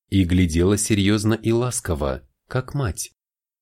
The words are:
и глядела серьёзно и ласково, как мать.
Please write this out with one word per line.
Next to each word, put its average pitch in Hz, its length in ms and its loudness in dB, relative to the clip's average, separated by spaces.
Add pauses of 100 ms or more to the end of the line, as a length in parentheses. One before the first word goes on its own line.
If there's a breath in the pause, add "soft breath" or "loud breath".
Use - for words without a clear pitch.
и 98 160 2
глядела 90 540 2
серьёзно 107 560 2
и 113 180 -2
ласково, 87 680 -4 (260)
как 127 260 -6
мать. 127 380 -6 (500)